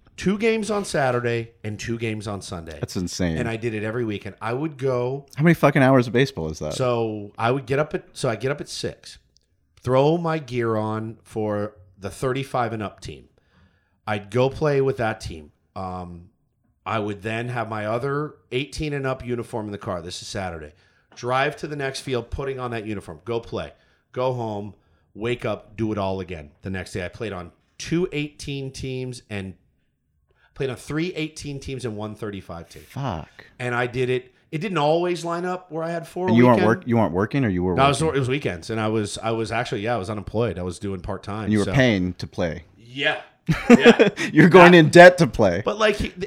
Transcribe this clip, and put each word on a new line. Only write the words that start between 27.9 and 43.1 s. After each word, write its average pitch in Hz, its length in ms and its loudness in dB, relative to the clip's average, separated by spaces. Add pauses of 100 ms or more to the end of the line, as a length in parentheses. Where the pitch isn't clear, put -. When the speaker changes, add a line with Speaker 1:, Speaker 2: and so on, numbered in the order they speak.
Speaker 1:
eighteen 143 600 -8
teams 127 580 -10
and 95 240 -8 (1000)
played 135 160 -4
on 117 60 -8
three 160 380 -4
eighteen 147 460 -8
teams 127 240 -10
and 107 120 -6
one 107 180 -8
thirty-five 95 540 -12
team. 76 200 -20
Speaker 2:
Fuck. - 580 -8 (120)
Speaker 1:
And 123 160 -6
I 123 120 0
did 123 240 -2
it. 123 240 -4 (160)
It 160 80 -6
didn't 185 200 -4
always 165 460 0
line 170 200 -4
up 180 260 -6
where 160 140 -6
I 165 60 -6
had 165 180 -6
four 180 180 -4
Speaker 2:
And 185 100 4
you 120 100 8
weren't 120 100 8
Speaker 1:
weekend. 104 120 4
Speaker 2:
work-, 117 200 0
you 117 80 2
weren't 98 160 2
working, 110 320 0
or 110 40 2
you 90 140 0
were 90 140 0
Speaker 1:
No, 135 80 4
I 139 40 6
was 139 140 0
Speaker 2:
working? 151 140 0
Speaker 1:
it - 20 0
was 127 100 0
weekends, 123 420 -4
and 110 100 -4
I 110 80 0
was, 110 300 -2
I 110 120 -4
was 113 220 -2
actually, 117 300 -4
yeah, 120 120 -2
I - 20 -2
was 95 140 -6
unemployed. 104 480 -4
I 90 60 -6
was 92 160 -8
doing 95 200 -6
part-time, 101 440 -8
Speaker 2:
And 101 80 2
you 107 80 4
were 98 60 2
Speaker 1:
so. 92 60 -4
Speaker 2:
paying 92 420 0
to - 120 -12
play. 80 380 -6 (120)
Speaker 1:
Yeah. 131 440 -6 (280)